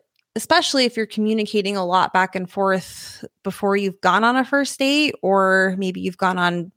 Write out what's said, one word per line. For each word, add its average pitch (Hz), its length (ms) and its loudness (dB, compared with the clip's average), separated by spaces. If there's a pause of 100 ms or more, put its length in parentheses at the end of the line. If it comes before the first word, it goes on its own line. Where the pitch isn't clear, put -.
(360)
especially 285 480 0
if 233 140 -2
you're 220 80 -2
communicating 214 720 -2
a 185 80 -2
lot 180 260 2
back 185 240 0
and 185 140 -6
forth - 720 -4 (200)
before 196 340 -2
you've 196 240 -4
gone 185 240 2
on 247 100 2
a 262 80 2
first 277 340 -2
date, 285 440 2
or 190 560 2
maybe 185 240 -4
you've 185 160 -6
gone 185 200 0
on 175 400 -2